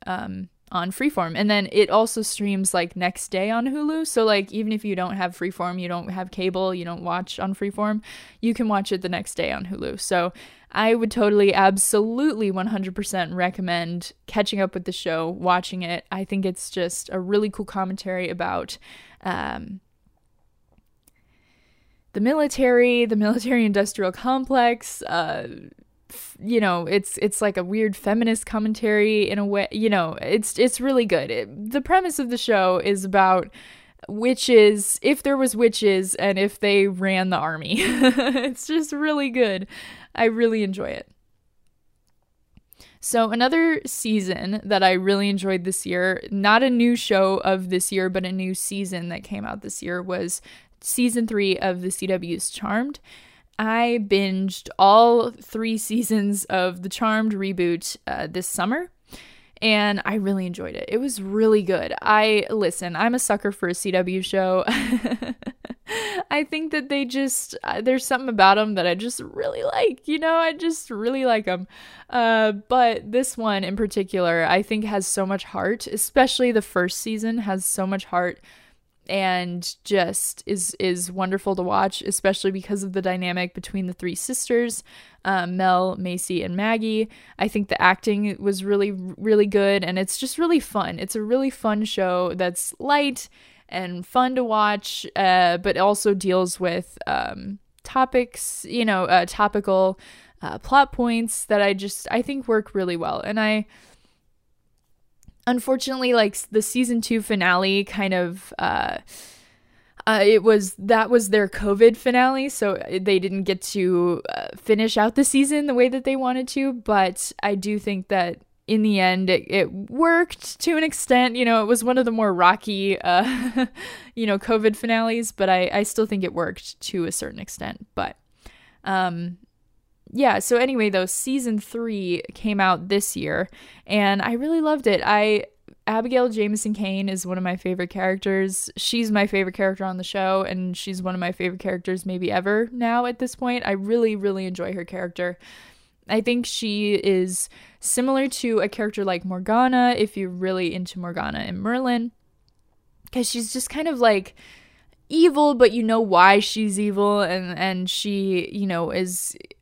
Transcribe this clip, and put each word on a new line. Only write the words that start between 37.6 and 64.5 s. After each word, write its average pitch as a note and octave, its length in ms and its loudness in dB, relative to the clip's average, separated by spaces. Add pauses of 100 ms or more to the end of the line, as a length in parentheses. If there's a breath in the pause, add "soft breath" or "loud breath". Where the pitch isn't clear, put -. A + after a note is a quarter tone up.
<laughs> - 40 0
It's B3+ 840 0
just D#4 260 -2
really D4 360 -2
good. G#3 380 0 (480 loud breath)
I A3+ 100 0
really A3+ 380 2
enjoy G3 260 -4
it. - 220 -12 (1900 soft breath)
So A3+ 300 0
another D4 540 2
season G3+ 800 -2
that G3 180 2
I F#3 100 8
really G3 360 2
enjoyed F#3+ 360 0
this F#3+ 200 -4
year, F3+ 460 -2
not G3+ 320 4
a C4+ 80 4
new A#3+ 260 4
show F#3+ 420 2
of F#3+ 300 0
this F#3 240 -2
year, F#3 160 0
but F#3 160 -2
a F#3 80 -6
new F#3 220 -4
season F#3 560 -6
that - 120 -10
came G3+ 220 -10
out - 160 -8
this - 220 -12
year, F3+ 200 -6
was F3+ 380 -6 (400 loud breath)
season A#3+ 460 0
three G3+ 320 0
of F#3 240 -2
the F#3 80 -4
C - 160 -6
W's F3+ 440 -4
Charmed. A3+ 500 -4 (580 loud breath)
I A#3 440 0
binged G3 640 0 (100)
all A#3 520 8
three A3+ 480 -4
seasons G#3+ 680 0
of F3+ 360 -2
the G3 60 -8
Charmed A3 440 0
reboot, F3+ 640 -2 (100)
uh, C#3+ 240 -4
this F3+ 160 -6
summer, B3+ 440 -2 (720 loud breath)
and G#3 420 2
I G3+ 120 -2
really G3 300 -2
enjoyed F3 280 -8
it. - 140 -8
It A3+ 100 0
was B3 240 -6
really G#3+ 400 4
good. F3 400 -2
I, G#3+ 480 4
listen, F3+ 440 -2
I'm A3 200 0
a B3 40 0
sucker G3+ 340 0
for F#3+ 160 -4
a F3 60 -2
C F#3+ 180 -6
W F#3 280 2
show. F#3 460 0